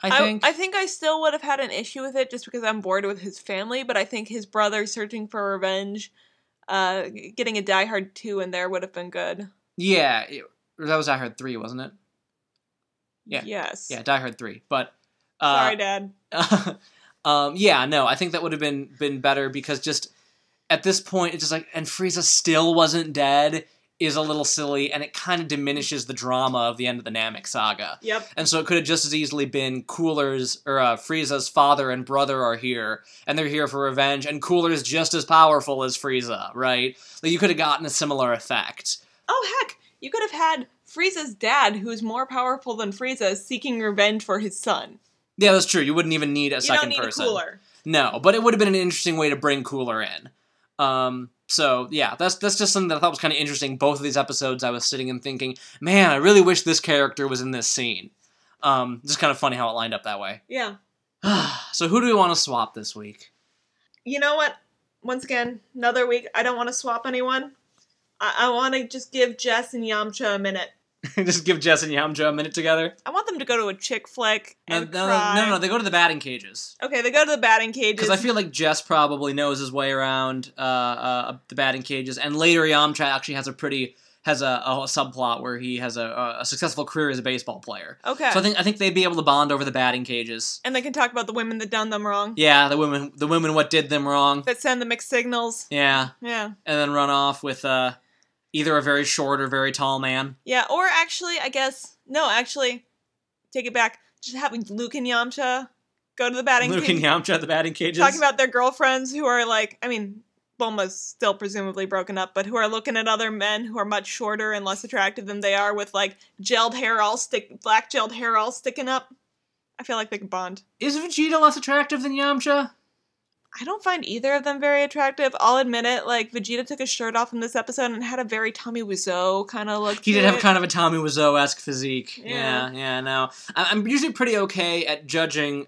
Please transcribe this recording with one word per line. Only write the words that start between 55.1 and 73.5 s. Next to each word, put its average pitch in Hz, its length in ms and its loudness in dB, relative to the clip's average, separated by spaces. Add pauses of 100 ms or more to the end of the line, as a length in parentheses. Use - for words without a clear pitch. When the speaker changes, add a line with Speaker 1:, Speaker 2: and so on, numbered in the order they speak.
Speaker 1:
and 127 120 -6
thinking, 131 340 -6 (240)
"Man, 180 300 6
I 143 60 4
really 196 240 10
wish 180 220 6
this 165 180 2
character 143 480 2
was 127 140 -4
in 131 80 -4
this 120 160 -4
scene." 110 440 -4 (520)
Um, 123 420 0
just 143 140 -4
kinda 147 160 2
funny 131 220 0
how 120 120 -2
it 113 60 -4
lined 113 180 -4
up 104 120 -8
that 101 160 -6
way. 101 280 -8
Speaker 2:
Yeah. 233 280 -6 (460)
Speaker 1:
<sighs> 190 340 0 (160)
So 170 160 -2
who 214 120 4
do 240 60 2
we 233 80 4
wanna 180 220 6
swap 117 380 -2
this 107 220 -12
week? 104 340 -18 (760)
Speaker 2:
You 277 140 -6
know 294 180 2
what? 302 200 0 (460)
Once 254 220 -6
again, 240 360 -4 (140)
another 240 320 2
week, 240 280 0
I 226 80 0
don't 247 140 0
wanna 240 160 -4
swap 233 340 -4
anyone. 262 460 -2 (680)
I, 208 180 -2
I 247 120 4
wanna 262 380 0
just - 240 -14
give 247 260 2
Jess 240 360 -2
and 233 100 -6
Yamcha 214 500 -2
a 196 40 -2
minute. 196 320 -4 (320)
Speaker 1:
<laughs> - 140 -10
Just 175 300 0
give 175 140 2
Jess 156 220 4
and 156 80 -4
Yamcha 151 380 0
a 147 40 2
minute 151 200 -4
together? 160 420 0 (120)
Speaker 2:
I 254 40 -6
want 403 160 -2
them 370 120 -6
to 254 80 -6
go 240 100 0